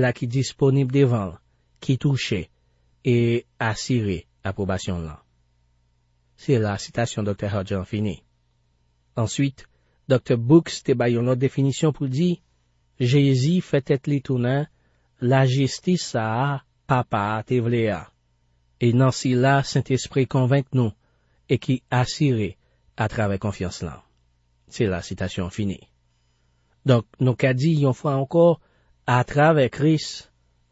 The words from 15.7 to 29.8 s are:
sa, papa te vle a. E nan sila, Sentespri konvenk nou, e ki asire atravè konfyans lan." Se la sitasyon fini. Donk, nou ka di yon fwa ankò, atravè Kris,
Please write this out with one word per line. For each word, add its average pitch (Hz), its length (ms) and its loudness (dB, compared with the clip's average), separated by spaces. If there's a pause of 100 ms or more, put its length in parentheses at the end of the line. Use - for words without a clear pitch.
sa, 123 520 -2 (220)
papa 110 600 -2
te 127 140 0
vle 117 220 0 (100)
a. 82 80 -6 (800)
E 120 120 4
nan 127 200 4
sila, 135 500 2
Sentespri 131 640 -2
konvenk 135 460 0
nou, 120 220 0 (540)
e 123 100 0
ki - 320 -4
asire 123 640 0 (400)
atravè 104 420 -2
konfyans 98 440 -6
lan." 76 180 -12 (680)
Se - 180 -2
la 87 160 -2
sitasyon 92 480 -8
fini. 98 300 -6 (1080)
Donk, 120 200 4 (140)
nou 127 160 2
ka 131 160 2
di 143 300 2
yon 131 120 2
fwa 143 220 -4
ankò, 170 400 4 (500)
atravè 139 640 2
Kris, - 600 -2 (420)